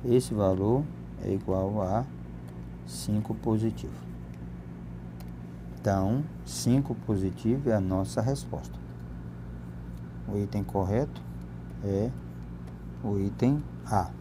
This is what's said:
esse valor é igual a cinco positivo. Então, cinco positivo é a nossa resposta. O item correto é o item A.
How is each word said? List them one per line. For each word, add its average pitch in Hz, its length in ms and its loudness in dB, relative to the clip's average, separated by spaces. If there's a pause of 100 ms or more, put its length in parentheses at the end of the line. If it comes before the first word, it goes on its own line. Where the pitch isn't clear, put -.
esse 123 300 6
valor 104 520 6 (360)
é 98 120 2
igual 98 480 2
a 101 240 2 (800)
cinco 107 500 -2
positivo. 110 580 0 (1900)
Então, 101 440 4 (220)
cinco 131 500 4
positivo 110 760 2
é 113 40 6
a 104 80 6
nossa 95 400 2
resposta. - 580 -2 (1500)
O 101 80 2
item 101 260 2
correto 101 580 2 (640)
é 101 260 2 (920)
o 101 160 0
item 123 420 4 (240)
A. 98 240 2 (120)